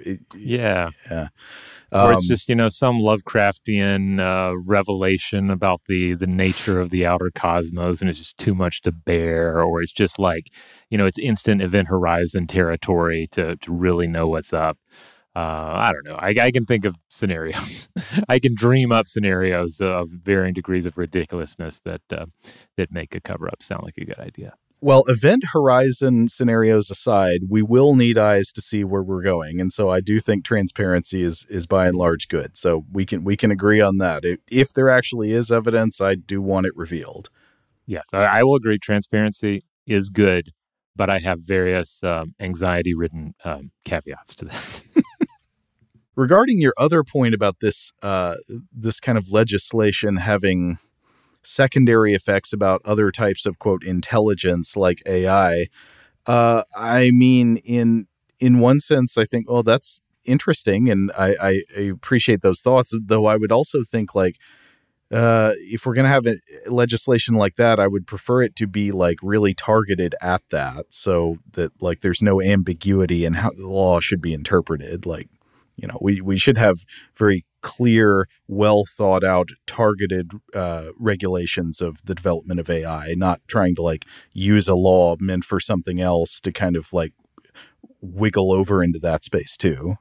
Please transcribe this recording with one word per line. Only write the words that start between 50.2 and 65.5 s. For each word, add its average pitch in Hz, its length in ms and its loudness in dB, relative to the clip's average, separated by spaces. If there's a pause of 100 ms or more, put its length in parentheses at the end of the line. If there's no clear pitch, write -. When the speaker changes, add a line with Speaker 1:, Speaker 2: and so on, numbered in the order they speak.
Speaker 1:
secondary 120 720 4
effects 98 400 -2
about 98 320 0
other 104 260 2
types 101 360 -2
of, 92 100 -4
quote, 92 260 -2
intelligence 92 920 -2
like 92 300 0
A 92 200 0
I, 90 400 2 (600)
uh, 117 360 4 (140)
I 120 340 2
mean, 123 460 6
in, 117 480 0 (340)
in 123 200 4
one 127 200 6
sense, 135 380 0
I 110 80 4
think, 117 240 -4
"Oh, 120 140 0
that's - 380 0 (220)
interesting," 123 680 0
and 98 280 0
I, 95 240 2
I, 95 200 2 (140)
I 101 60 -6
appreciate 101 600 0
those 92 200 2
thoughts, 127 320 2 (100)
though 107 220 2
I 107 100 4
would 107 160 0
also 131 320 0
think, 110 300 -6
like, 92 240 0 (760)
uh, 113 460 4